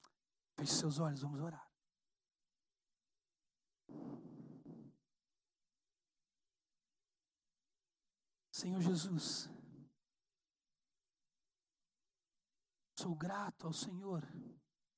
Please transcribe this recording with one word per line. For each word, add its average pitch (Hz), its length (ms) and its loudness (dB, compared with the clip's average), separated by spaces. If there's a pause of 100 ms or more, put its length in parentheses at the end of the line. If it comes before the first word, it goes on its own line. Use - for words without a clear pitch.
(580)
Feche 147 160 4
seus 151 260 4
olhos, 147 220 4
vamos 143 180 0
orar. 160 300 -4 (4000)
Senhor 185 300 2
Jesus, 175 680 4 (3500)
sou 175 180 0
grato 196 520 -2
ao 160 60 0
Senhor 185 480 -2 (760)